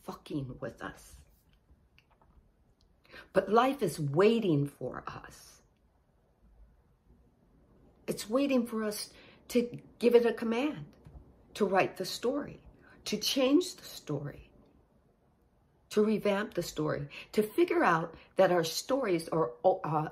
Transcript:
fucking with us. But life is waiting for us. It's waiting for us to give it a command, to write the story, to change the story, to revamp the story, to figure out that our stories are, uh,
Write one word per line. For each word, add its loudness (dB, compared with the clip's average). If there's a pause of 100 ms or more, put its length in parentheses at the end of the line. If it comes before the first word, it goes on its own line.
fucking -10
with -12
us. -14 (2250)
But 0
life 4
is -2
waiting 4
for -10
us. -18 (2500)
It's -8
waiting 2
for -4
us -6 (380)
to 0 (200)
give 6
it 8
a 2
command, -4 (720)
to 0
write 2
the -6
story, -6 (460)
to -4
change 2
the -20
story, -10 (1400)
to 4
revamp -2
the -4
story, -6 (240)
to 0
figure 0
out 0 (220)
that 6
our 2
stories -2
are, 0 (120)
uh, 2